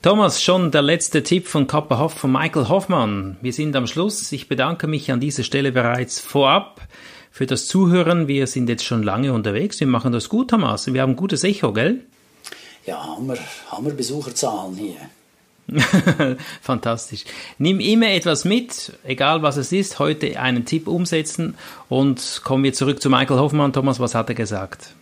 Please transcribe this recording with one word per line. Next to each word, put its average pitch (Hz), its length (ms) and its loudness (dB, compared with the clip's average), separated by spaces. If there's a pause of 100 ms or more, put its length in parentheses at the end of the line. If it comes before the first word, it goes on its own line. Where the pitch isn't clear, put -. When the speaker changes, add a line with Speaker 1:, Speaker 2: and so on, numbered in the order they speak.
Speaker 1:
Thomas, 196 400 4
schon 180 280 4
der 147 120 4
letzte 151 400 2
Tipp 175 260 0
von 143 180 2
Kappa 151 320 0
Hoff, 151 140 0
von - 180 -2
Michael 147 380 2
Hoffmann. 107 720 0
Wir 123 140 -4
sind 151 200 -2
am 127 120 0
Schluss. 190 460 -4
Ich 131 160 -10
bedanke 147 380 -2
mich 151 240 -4
an 123 80 2
dieser 135 260 -2
Stelle 139 280 0
bereits 123 480 0
vorab 143 640 2 (480)
für - 160 -4
das - 220 -4
Zuhören. 175 600 4
Wir 135 180 0
sind 123 220 -2
jetzt 117 160 -2
schon 113 180 0
lange 113 300 0
unterwegs. 113 480 -2
Wir 147 60 2
machen 123 260 2
das 117 160 -4
gut, 247 220 0
Thomas. 135 420 0
Wir 127 80 0
haben 131 160 2
gutes 180 260 -2
Echo, 185 300 0
gell? 160 280 0 (840)
Speaker 2:
Ja, 87 180 -10
Hammer, 110 360 -8 (320)
Hammer 139 220 -6
Besucherzahlen 120 840 -6
hier. 95 200 -8 (720)
Speaker 1:
<laughs> 147 680 2 (240)
Fantastisch. 117 640 -4 (320)
Nimm 180 240 2
immer 220 300 4
etwas 165 340 0
mit, 240 480 -2 (120)
egal 139 360 0
was 143 160 0
es 135 160 -4
ist. 196 260 -2
Heute 151 400 0
einen 123 280 0
Tipp 160 200 -2
umsetzen. 165 680 -2 (320)
Und 135 560 0
kommen 131 180 0
wir 135 120 2
zurück 139 260 0
zu 143 80 0
Michael 131 300 4
Hoffmann. 143 340 2
Thomas, 131 280 0
was 120 140 -2
hat 113 140 0
er 120 60 -4
gesagt? 104 540 -6 (140)